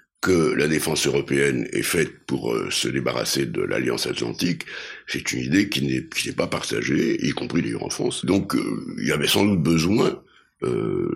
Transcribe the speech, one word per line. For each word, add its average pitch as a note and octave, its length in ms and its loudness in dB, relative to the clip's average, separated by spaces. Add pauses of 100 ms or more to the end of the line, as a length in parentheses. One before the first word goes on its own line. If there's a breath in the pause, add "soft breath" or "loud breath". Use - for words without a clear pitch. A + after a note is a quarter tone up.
(200 soft breath)
que E2+ 360 4
la C#2+ 120 4
défense D#2 380 0
européenne C#2 640 2
est G#1 120 0
faite - 420 -2
pour, A#1 260 -2
euh, G1+ 200 -2
se - 160 -2
débarrasser B1 580 0
de G1+ 160 -4
l'Alliance A1+ 460 -2
Atlantique, - 560 -2 (420 loud breath)
c'est - 260 -4
une B1+ 100 -4
idée E2 280 4
qui C2+ 160 -2
n'est, C2 220 -2
qui - 200 -4
n'est B2 80 -6
pas E3+ 120 0
partagée, - 760 0
y C#2 80 0
compris - 300 -2
d'ailleurs A1+ 220 -4
en - 80 -6
France. - 340 -2
Donc, G2 300 2
euh, G#1+ 420 -2
il A1 100 -2
y D2+ 40 2
avait D2 160 0
sans G2+ 180 4
doute G2 160 4
besoin, E2 640 2 (400 soft breath)
euh, G#1 520 0